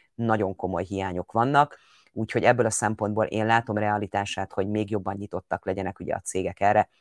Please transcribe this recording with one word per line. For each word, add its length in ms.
nagyon 420
komoly 280
hiányok 480
vannak, 460
úgyhogy 320
ebből 220
a 40
szempontból 540
én 220
látom 320
realitását, 720
hogy 160
még 220
jobban 260
nyitottak 500
legyenek 320
ugye 160
a 60
cégek 400
erre, 280